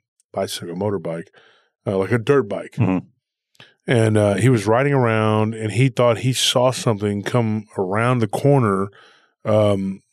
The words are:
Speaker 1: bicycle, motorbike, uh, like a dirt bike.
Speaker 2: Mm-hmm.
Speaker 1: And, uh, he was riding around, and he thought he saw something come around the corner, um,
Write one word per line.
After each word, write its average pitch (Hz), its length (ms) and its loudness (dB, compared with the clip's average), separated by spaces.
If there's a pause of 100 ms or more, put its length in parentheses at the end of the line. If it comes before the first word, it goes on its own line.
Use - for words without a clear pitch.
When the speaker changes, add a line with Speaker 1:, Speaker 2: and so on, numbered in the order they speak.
(340)
Speaker 1:
bicycle, 95 420 -6
motorbike, 85 520 -6 (600)
uh, 98 100 -2
like 98 140 -2
a 123 60 2
dirt 117 320 0
bike. - 240 -10
Speaker 2:
Mm-hmm. 92 320 0 (800)
Speaker 1:
And, 113 300 2
uh, 104 160 2
he 104 160 2
was 107 180 2
riding 135 260 2
around, 110 600 2
and 110 180 -6
he 123 160 2
thought 120 300 2
he 123 160 -2
saw 127 380 0
something 104 520 -2
come 110 400 -2 (140)
around 110 420 0
the 110 80 0
corner, 104 640 2 (560)
um, 101 560 0 (120)